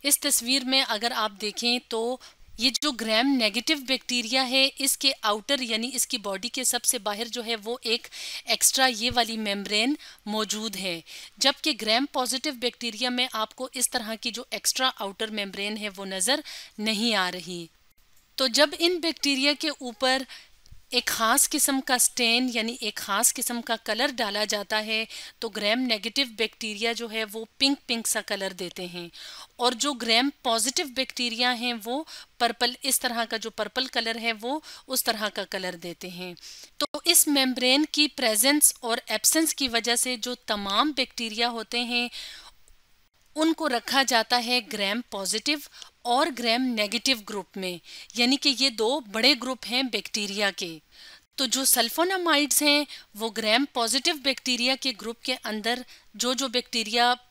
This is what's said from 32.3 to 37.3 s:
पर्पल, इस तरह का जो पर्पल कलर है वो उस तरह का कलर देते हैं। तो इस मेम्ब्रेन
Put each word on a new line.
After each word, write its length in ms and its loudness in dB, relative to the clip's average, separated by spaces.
पर्पल, 440 0
इस 160 0
तरह 240 -2
का 120 -6
जो 160 -6
पर्पल 360 -4
कलर 300 -2
है 160 -2
वो 280 -6
उस 160 -2
तरह 240 -2
का 180 -6
कलर 320 -6
देते 320 -12
हैं। 240 -10
तो 260 -4
इस 220 6
मेम्ब्रेन 680 4